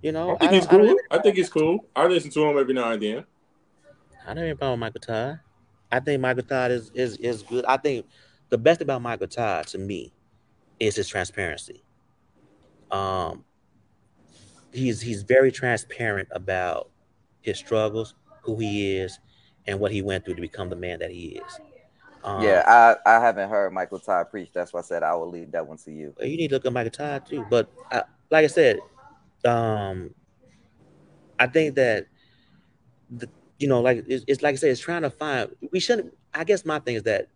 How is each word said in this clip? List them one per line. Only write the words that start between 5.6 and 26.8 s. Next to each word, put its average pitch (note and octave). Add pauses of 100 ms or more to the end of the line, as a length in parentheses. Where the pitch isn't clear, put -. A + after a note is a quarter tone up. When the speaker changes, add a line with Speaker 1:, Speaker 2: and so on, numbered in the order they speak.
Speaker 1:
I B2
think C#3
Michael B2+
Todd B2+
is, A#2
is, A#2+
is A#2
good. A#2+
I C3
think C3+ (420)
the B2
best D#3
about C#3
Michael A2+
Todd G2
to G2
me F#2+ (680)
is A2
his G2+
transparency. F2+ (1080)
Um, F#2+ (1300)
he's, B2
he's G#2+
very C3
transparent A2
about F#2 (500)
his G#2
struggles, A2 (280)
who A2+
he G#2
is, F#2 (480)
and G2+
what G2+
he G2+
went F#2+
through F#2
to F2
become F2+
the F2+
man F2
that E2+
he F2
is. F4 (640)
Um, G2
Speaker 3:
Yeah, G2
I, A#2
I A#2
haven't G#2
heard G2+
Michael F#2
Todd F2
preach. F#2
That's F2
why F2
I -
said E2+
I D#2+
will E2+
leave E2+
that E2
one D#2+
to D#2
you. D2+
Speaker 1:
Well, -
you D3
need E3
to C3+
look C3
at B2+
Michael A#2